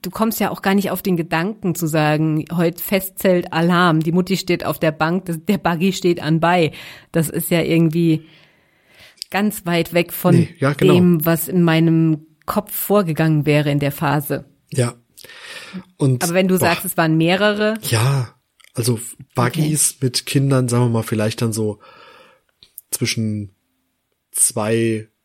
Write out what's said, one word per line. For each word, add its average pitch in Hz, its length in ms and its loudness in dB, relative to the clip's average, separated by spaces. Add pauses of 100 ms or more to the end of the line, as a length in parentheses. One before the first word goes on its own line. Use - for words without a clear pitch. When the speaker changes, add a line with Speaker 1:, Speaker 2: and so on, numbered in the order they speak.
Speaker 1:
du 180 100 -8
kommst 226 280 -2
ja 202 120 0
auch - 100 -10
gar 196 140 2
nicht 190 160 0
auf 185 100 -6
den 185 160 0
Gedanken 170 580 -2
zu 170 120 -4
sagen, 151 580 0 (100)
"Heut 175 240 0
Festzelt, 185 720 -2
Alarm, 170 500 2
die 165 100 -2
Mutti 180 260 0
steht - 280 -2
auf - 140 -4
der 160 120 0
Bank, 165 340 -2
das, 165 200 -8
der 202 120 0
Buggy 175 340 0
steht 175 300 0
anbei." 165 500 2 (400)
Das 156 180 0
ist - 200 -6
ja 170 120 2
irgendwie 165 640 2 (1040)
ganz 202 340 -2
weit 170 280 -2
weg 175 200 0
von 180 220 4
Speaker 2:
Nee, 170 240 2
ja, 139 140 0
genau. 185 200 4
Speaker 1:
dem, 175 320 4
was 165 220 0
in 180 160 2
meinem 160 600 2 (200)
Kopf - 280 -6
vorgegangen 160 720 0
wäre 147 260 2
in 143 80 0
der 143 120 -2
Phase. 143 540 -4 (260)
Speaker 2:
Ja. 120 240 -2 (1000)
Und 131 260 0
Speaker 1:
Aber 170 100 -4
wenn 185 140 2
du 185 120 2
Speaker 2:
boah. - 80 0
Speaker 1:
sagst, 170 180 -2
es 175 100 -8
waren 160 220 2
mehrere. 208 640 2
Speaker 2:
Ja, 127 540 0 (400)
also 117 240 -2 (360)
Buggies 151 640 0
Speaker 1:
Okay. - 80 -4
Speaker 2:
mit - 200 -2
Kindern, 135 440 2
sagen 120 160 2
wir 120 40 2
mal, 113 140 0
vielleicht 107 380 -2
dann 117 120 0
so 107 260 -4 (1120)
zwischen 107 600 -4 (800)
zwei 113 800 0 (160)